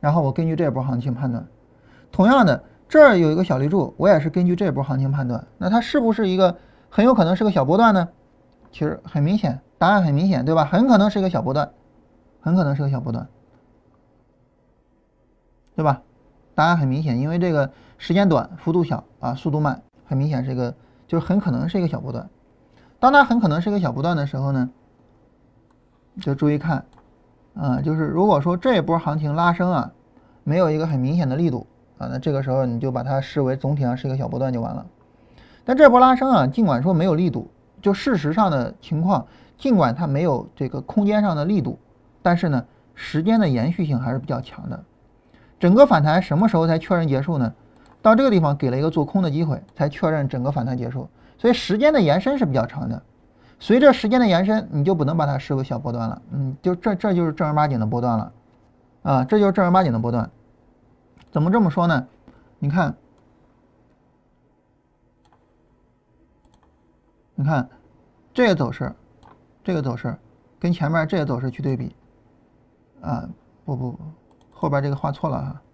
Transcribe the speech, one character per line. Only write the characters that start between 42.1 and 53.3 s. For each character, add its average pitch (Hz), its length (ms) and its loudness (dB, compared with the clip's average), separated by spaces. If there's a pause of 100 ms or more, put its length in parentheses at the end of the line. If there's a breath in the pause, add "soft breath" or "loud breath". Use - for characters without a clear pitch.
但 175 140 2
是 175 120 -2
呢， 131 160 -2 (300 soft breath)
时 - 260 -6
间 220 200 2
的 190 80 2
延 127 240 -2
续 170 120 -4
性 143 140 -2
还 127 140 -4
是 135 80 -4
比 - 60 -16
较 123 140 -6
强 - 300 -14
的。 - 140 -14 (760 soft breath)
整 180 120 4
个 262 140 8
反 190 160 2
弹 156 180 2
什 151 160 -2
么 190 100 2
时 190 120 2
候 160 80 2
才 160 120 2
确 175 160 -2
认 170 140 0
结 135 140 0
束 160 160 -4
呢？ 117 160 -2 (480 soft breath)
到 220 120 6
这 240 80 2
个 269 80 4
地 202 80 4
方 151 160 0
给 143 160 -2
了 123 60 -2
一 135 60 -2
个 160 80 0
做 160 120 -2
空 190 200 -2
的 170 80 -2
机 156 140 -2
会， 143 180 -4 (120)
才 147 140 -2
确 156 220 -2
认 147 180 -2
整 131 140 -6
个 139 100 -4
反 131 140 -4
弹 127 100 -4
结 101 140 -8
束。 127 180 -10 (300 soft breath)
所 226 100 0
以 247 60 4
时 240 240 -4
间 294 120 4
的 294 120 4
延 156 180 2
伸 269 160 -2
是 254 80 0
比 147 80 -4
较 120 140 0
长 127 200 -10
的。 117 160 -8 (560 soft breath)